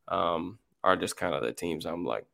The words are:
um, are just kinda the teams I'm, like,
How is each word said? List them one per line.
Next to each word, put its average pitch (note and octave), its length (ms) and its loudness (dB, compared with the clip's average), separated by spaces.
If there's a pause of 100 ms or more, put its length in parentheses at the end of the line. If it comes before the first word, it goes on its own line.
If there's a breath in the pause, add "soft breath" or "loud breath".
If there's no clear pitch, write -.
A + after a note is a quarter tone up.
um, F2+ 500 0 (260)
are F#2 120 6
just F2 220 -2
kinda E2+ 220 0
the A#1+ 120 0
teams E2 360 -4
I'm, E2+ 180 -4
like, A1+ 280 -4